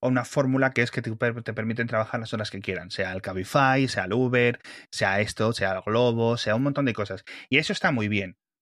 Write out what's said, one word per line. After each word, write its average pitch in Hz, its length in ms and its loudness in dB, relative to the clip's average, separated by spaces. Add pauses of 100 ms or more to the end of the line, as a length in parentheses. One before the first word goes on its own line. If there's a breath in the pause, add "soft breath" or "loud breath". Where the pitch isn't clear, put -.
una 127 240 2
fórmula 131 460 2
que 117 100 4
es 120 80 0
que - 100 -6
te 113 160 -4
per-, 120 260 -2
te 110 120 -8
permiten 113 320 -2
trabajar 113 340 -2
las 113 140 -8
horas 107 160 -6
que 98 100 -10
quieran, 90 300 -6
sea 92 240 -4
el 95 80 -8
Cabify, 131 640 2
sea 98 160 -4
el 92 80 -6
Uber, 123 480 2 (320 loud breath)
sea 101 300 2
esto, 110 320 0
sea 95 180 0
el 95 120 -4
Globo, 117 520 2
sea 107 180 0
un 123 100 2
montón 143 200 0
de 120 80 2
cosas. 98 320 -6 (240 loud breath)
Y 127 80 4
eso 156 160 2
está 185 200 0
muy 107 160 0
bien. 98 280 -2 (260)